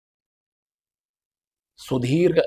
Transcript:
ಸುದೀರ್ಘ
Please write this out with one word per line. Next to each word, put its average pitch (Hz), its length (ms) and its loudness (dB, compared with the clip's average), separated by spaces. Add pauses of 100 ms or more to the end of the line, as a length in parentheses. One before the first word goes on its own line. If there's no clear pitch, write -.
(1800)
ಸುದೀರ್ಘ 151 680 0